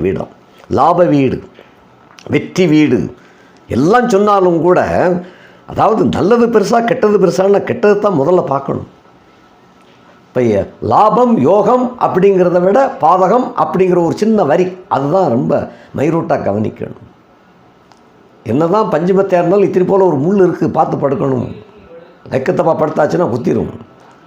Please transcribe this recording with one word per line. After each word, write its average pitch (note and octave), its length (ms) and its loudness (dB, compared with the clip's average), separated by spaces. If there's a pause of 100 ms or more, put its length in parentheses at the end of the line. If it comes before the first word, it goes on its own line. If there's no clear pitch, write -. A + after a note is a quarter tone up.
வீடு F#2 180 -2
தான். - 120 -16 (440)
லாப F3 260 2 (100)
வீடு, C3+ 240 0 (960)
வெற்றி - 400 0
வீடு C#3+ 240 2 (720)
எல்லாம் F#3+ 460 2
சொன்னாலும் F#3+ 520 2
கூட, F3 140 4 (920)
அதாவது F#3 300 0 (140)
நல்லது A3+ 400 2
பெருசா G#3 240 2 (100)
கெட்டது G#3 320 0
பெருசான்னா F#3+ 480 2
கெட்டது G#3 340 2
தான் F#3+ 160 0
முதல்ல E3+ 240 2 (100)
பார்க்கணும். C3 360 -6 (1400)
இப்ப A2 340 0 (300)
லாபம் A3 420 4 (140)
யோகம் G#3+ 360 2 (200)
அப்படிங்கிறத F3+ 580 2
விட G3+ 160 2 (240)
பாதகம் F#3 420 2 (200)
அப்படிங்கிற F3+ 420 0
ஒரு C#3 160 -2
சின்ன G#3 280 2
வரி F3+ 140 2 (300)
அதுதான் D3 400 0
ரொம்ப D#3 180 -2 (460)
மைனூட்டா D#3+ 380 -2 (100)
கவனிக்கணும். - 560 -6 (1500)
என்னதான் F3 420 0
பஞ்சு F3 220 0
மெத்தையா G3 240 2
இருந்தாலும் F3 280 2
இத்திரி F#3 220 0
போல G3 200 2
ஒரு D3 140 0
முள் F#3+ 200 2
இருக்கு, E3 220 0 (120)
பார்த்து D#3+ 260 0
படுக்கணும். C3+ 420 -2 (840)
வெக்கத்தப்பா E3 480 -2
படுத்தாச்சுன்னா E3 500 -2
குத்திரும். A#2+ 400 -4 (560)